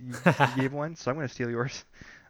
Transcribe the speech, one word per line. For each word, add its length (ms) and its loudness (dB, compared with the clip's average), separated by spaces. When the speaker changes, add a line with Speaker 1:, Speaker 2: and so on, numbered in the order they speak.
Speaker 1:
you, 120 -10
Speaker 2:
<laughs> 160 6
Speaker 1:
you 220 4
gave 100 0
one, 240 -6
so 140 -4
I'm 60 0
gonna 120 -4
steal 220 -2
yours. 340 -2